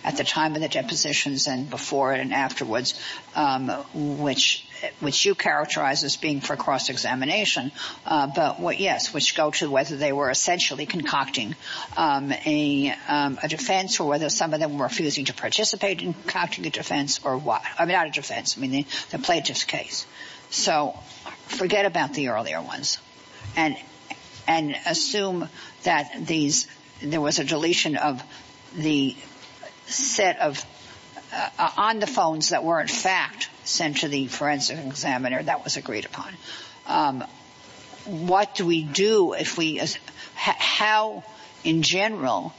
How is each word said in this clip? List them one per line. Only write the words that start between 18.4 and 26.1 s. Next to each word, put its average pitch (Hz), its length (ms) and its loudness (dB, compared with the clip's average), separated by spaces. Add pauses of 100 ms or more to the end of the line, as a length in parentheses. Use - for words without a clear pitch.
I 117 40 -6
mean, 135 100 -2
the, 139 140 0 (260)
the - 80 -4
plaintiff's 156 440 0
case. - 420 -4 (440)
So 151 480 2 (480)
forget 202 400 2
about 170 280 2
the 139 160 -2
earlier 104 320 -2
ones - 360 -4 (580)
and, 156 220 2 (680)
and 156 280 2 (100)
assume 185 600 0 (360)
that 160 420 0